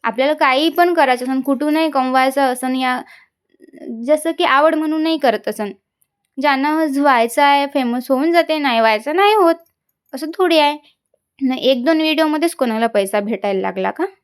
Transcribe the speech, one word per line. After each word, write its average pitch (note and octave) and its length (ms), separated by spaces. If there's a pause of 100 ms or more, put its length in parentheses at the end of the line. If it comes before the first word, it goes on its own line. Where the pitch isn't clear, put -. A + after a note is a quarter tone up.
आपल्याला B3 300
काही C#4+ 360
पण F4 260
करायचं B3+ 300
असन, C4 160
कुठूनही D4+ 500
कमवायचं C4 520
असन, C4 320
या B3+ 280 (1040)
जसं D4+ 260
की F4 120
आवड D4 300
म्हणूनही D#4 440
करत A3 300
असन, G#3 220 (720)
ज्यांना D4 440 (160)
व्हायचं B3+ 420
आहे C#4+ 240
फेमस B3+ 440
होऊन C#4 220
जाते, D#4+ 260
नाही B3+ 220
व्हायचं A3+ 360
नाही G4+ 180
होत, F4 200 (600)
असं D4 200
थोडी E4+ 240
आहे. D4 200 (640)
न B3+ 100
एक B3 320
दोन D#4+ 160
व्हिडिओमध्येच D#4 540
कोणाला A3+ 320
पैसा G3+ 340
भेटायला G3+ 400
लागला F#3+ 300
का? D#4+ 140 (200)